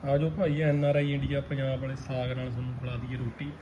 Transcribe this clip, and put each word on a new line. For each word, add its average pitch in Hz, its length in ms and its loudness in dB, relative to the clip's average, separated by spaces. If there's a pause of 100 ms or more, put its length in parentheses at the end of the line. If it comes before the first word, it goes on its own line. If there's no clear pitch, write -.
ਆ 139 140 4
ਜਾਓ 160 120 4
ਭਾਈ, 156 300 2
ਐਨ 147 240 4
ਆਰ 143 120 6
ਆਈ 143 160 4
ਇੰਡੀਆ 139 280 0
ਪੰਜਾਬ 135 400 -2
ਵਾਲੇ, 131 160 -4
ਸਾਗ 127 360 -4
ਨਾਲ 127 180 -4
ਤੁਹਾਨੂੰ 123 300 -4
ਖਿਲਾ 123 160 -6
ਦਈਏ 127 200 -6
ਰੋਟੀ। 123 340 -4 (120)